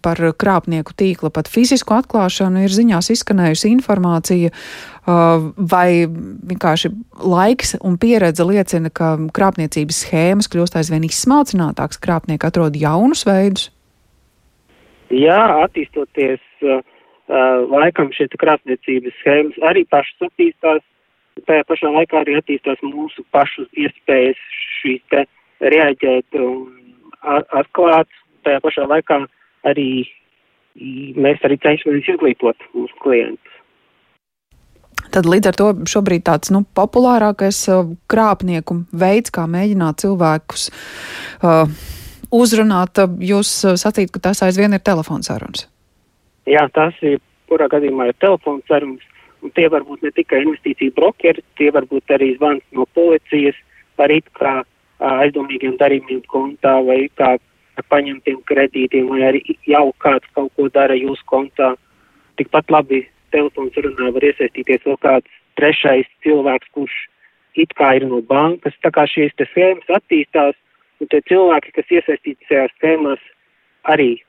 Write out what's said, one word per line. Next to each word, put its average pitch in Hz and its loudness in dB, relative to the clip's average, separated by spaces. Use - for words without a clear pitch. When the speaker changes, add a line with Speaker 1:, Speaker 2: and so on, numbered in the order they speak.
Speaker 1:
par 165 -2
krāpnieku 165 -2
tīkla 180 -2
pat 160 -4
fizisku 247 0
atklāšanu 190 0
ir 196 2
ziņās 196 2
izskanējusi 190 0
informācija, 180 0
eh, 165 0
vai 180 2
vienkārši 165 -4
laiks 190 0
un 180 -2
pieredze 180 2
liecina, 180 -2
ka 160 -2
krāpniecības 160 -4
schēmas 180 0
kļūst 175 -2
aizvien 160 -2
izsmalcinātākas, 175 -2
krāpnieki 165 -4
atrod 160 0
jaunus 160 0
veidus? 196 0
Speaker 2:
Jā, 160 4
attīstoties, 143 -4
eh, 131 0
eh, 131 2
laikam 147 2
šie 143 -2
te - -16
krāpniecības 127 -2
schēmas 147 0
arī 175 2
pašas 147 -2
attīstās, 160 0
tajā 156 2
pašā 160 -2
laikā 156 0
arī 143 -2
attīstās 143 -4
mūsu 147 -10
pašu 143 0
iespējas 135 0
šīs 131 -4
te 139 0
reaģēt 139 2
un 127 -4
a-, 147 -2
atklāt, 160 2
tajā 139 0
pašā 151 -2
laikā 147 0
arī 135 -2
mēs 147 0
arī 139 2
cenšamies 151 0
izglītot 160 0
mūsu - -8
klientus. 120 -2
Speaker 1:
Tad 190 2
līdz 190 4
ar 180 0
to 202 2
šobrīd 190 0
tāds, 160 0
nu, 202 2
populārākais, 208 2
eh, 180 0
krāpnieku 180 0
veids, 196 0
kā 170 -6
mēģināt 175 -2
cilvēkus, 175 -2
eh, 160 4
uzrunāt, 220 2
eh, 196 6
jūs, 202 0
eh, 185 4
sacīt, 190 -2
ka - -10
tas 196 -2
aizvien 196 2
ir 190 0
telefonsarunas? - -4
Speaker 2:
Jā, 147 2
tas 160 0
ir, 143 0
kurā 160 2
gadījumā 135 0
ir 123 -2
telefonsarunas, 147 -2
un 127 -10
tie 165 2
var 151 0
būt 143 -14
ne 151 -4
tikai 143 -2
investīciju 139 -4
brokeri, 165 0
tie 147 2
var 143 2
būt 135 -6
arī 135 0
zvans 147 0
no 127 -2
policijas 151 0
par 143 4
it 156 0
kā, 135 -2
ā, 143 -2
aizdomīgiem 139 -2
darījumiem 135 0
kontā 135 0
vai 131 2
it 147 -10
kā 127 2
par - -12
paņemtiem 139 -2
kredītiem, 135 0
vai 135 -2
arī 135 0
jau 147 4
kāds 135 0
kaut 139 -4
ko 139 0
dara 135 2
jūsu 135 -4
kontā. 135 -2
Tikpat 156 -2
labi 135 0
telefonsarunā 139 -4
var 127 -4
iesaistīties 131 -2
vēl 139 -2
kāds 135 2
trešais 143 2
cilvēks, 139 0
kurš 139 -8
it 160 -6
kā 135 2
ir 135 0
no 123 -4
bankas. 147 0
Tā 165 0
kā 156 2
šīs 147 -2
te 143 -2
schēmas 185 0
attīstās, 156 0
un 151 -8
tie 147 2
cilvēki, 180 2
kas 156 -2
iesaistīti 151 -2
šajās 135 0
schēmās, 156 0
arī 139 2